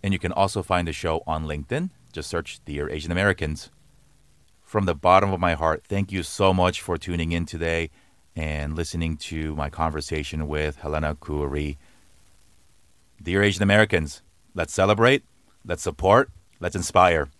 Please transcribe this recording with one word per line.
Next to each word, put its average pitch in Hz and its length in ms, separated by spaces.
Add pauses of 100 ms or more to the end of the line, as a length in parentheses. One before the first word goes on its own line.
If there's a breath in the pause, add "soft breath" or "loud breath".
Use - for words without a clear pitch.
And 101 100
you 92 60
can - 140
also 98 300
find 87 260
the 78 40
show 80 340
on 78 180
LinkedIn. 76 460 (220)
Just 78 160
search - 360
Dear 73 260
Asian 80 220
Americans. 87 580 (920)
From 104 220
the 87 100
bottom 95 360
of 95 60
my 85 160
heart, 80 320
thank 98 240
you 95 140
so 95 280
much 92 280
for - 160
tuning 85 340
in 85 160
today 82 440 (440 soft breath)
and 76 400
listening 82 440
to 78 360
my 73 140
conversation 78 800
with 76 300
Helena 76 360
Kuori. 73 640 (1500 soft breath)
Dear 95 200
Asian 101 200
Americans, 101 600 (320)
let's 85 180
celebrate, 107 520 (400)
let's 85 180
support, 95 480 (300)
let's 87 160
inspire. 85 520 (120)